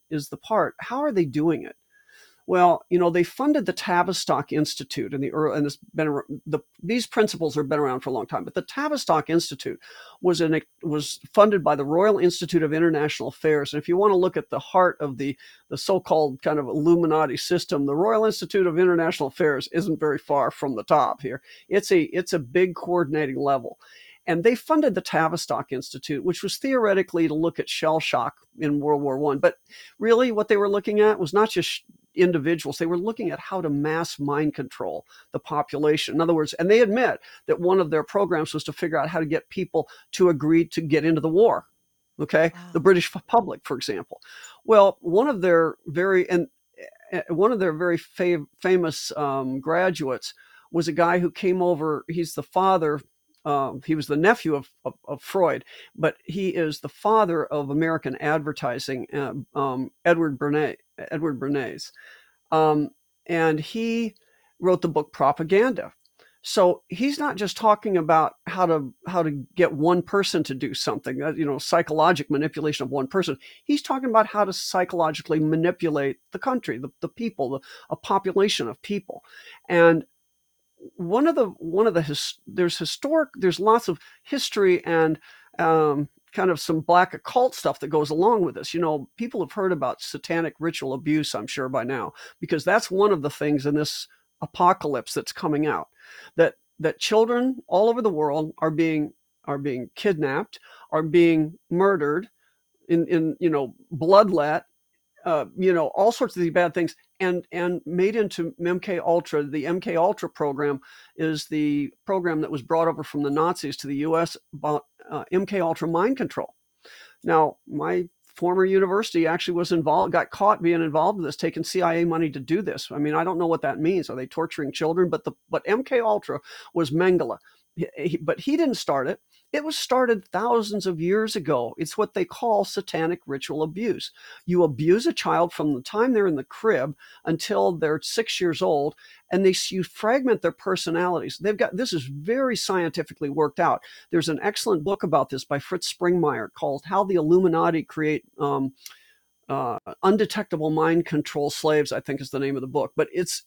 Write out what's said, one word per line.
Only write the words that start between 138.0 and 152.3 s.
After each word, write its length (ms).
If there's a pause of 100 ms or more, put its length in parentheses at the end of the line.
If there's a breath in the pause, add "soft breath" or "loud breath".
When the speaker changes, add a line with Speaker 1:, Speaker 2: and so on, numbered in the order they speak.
Speaker 1:
six 380
years 220
old, 340 (340 loud breath)
and 140
they, 100 (160)
you 140
fragment 580
their 100
personalities. 880
They've 180
got, 200
this 160
is 120
very 520
scientifically 760
worked 300
out. 220 (280 loud breath)
There's 180
an 140
excellent 400
book 220
about 260
this 140
by 160
Fritz 320
Springmeier 600
called 320
How 200
the 120
Illuminati 680
Create, 400 (160)
um, 320 (760 loud breath)
uh, 320 (240)
Undetectable 680
Mind 340
Control 460
Slaves, 420
I 80
think 220
is 80